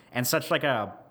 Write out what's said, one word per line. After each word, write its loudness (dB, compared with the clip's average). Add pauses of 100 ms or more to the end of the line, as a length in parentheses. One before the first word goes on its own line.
(140)
in 0
such, 0
like, 2
a 0 (180)